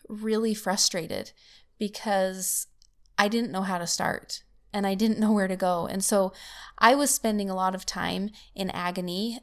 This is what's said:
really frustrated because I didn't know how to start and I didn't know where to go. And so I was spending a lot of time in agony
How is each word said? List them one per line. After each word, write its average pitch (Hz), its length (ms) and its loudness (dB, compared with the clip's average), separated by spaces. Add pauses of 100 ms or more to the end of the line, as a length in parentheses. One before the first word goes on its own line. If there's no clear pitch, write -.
really 214 460 -2
frustrated 185 760 -2 (460)
because 190 920 -2 (500)
I 208 100 6
didn't 233 240 0
know 190 100 -2
how 190 160 -2
to 170 100 -6
start - 560 -2 (300)
and 202 140 0
I 196 80 0
didn't 214 240 2
know 214 120 4
where 202 160 4
to 185 80 -2
go. 180 300 0
And 190 180 -4
so 196 300 2 (440)
I 233 180 8
was 285 160 2
spending 208 380 0
a 185 60 -4
lot 185 200 0
of 185 100 -8
time 185 460 -4 (240)
in 190 140 -4
agony 180 720 -4